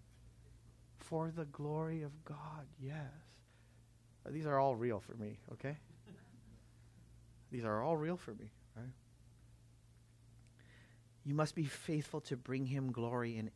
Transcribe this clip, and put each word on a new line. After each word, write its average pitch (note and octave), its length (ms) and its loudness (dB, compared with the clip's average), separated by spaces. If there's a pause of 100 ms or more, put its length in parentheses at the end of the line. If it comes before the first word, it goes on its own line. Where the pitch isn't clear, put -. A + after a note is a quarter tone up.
(960)
For D#3+ 380 0
the D#3+ 100 -2
glory D3+ 560 0
of D3 240 -6
God, D3+ 400 -8 (140)
yes. C#3 160 -4 (1300)
These D#3 180 0
are C#3 100 8
all C3+ 180 8
real A2+ 240 4
for - 140 -8
me, G#2+ 240 -4 (160)
okay? C#3+ 240 -2 (1700)
These A#2+ 120 -2
are A2 200 4
all D#3+ 120 6
real D#3+ 220 2
for A#2 160 -8
me, G#2+ 180 -8 (240)
right? B2+ 180 -6 (2250)
You C#3+ 120 2
must D3+ 180 4
be D#3+ 120 2
faithful D3+ 560 0
to - 140 -2
bring C3 300 0
him C3 260 2
glory A#2 460 2
in A2 180 0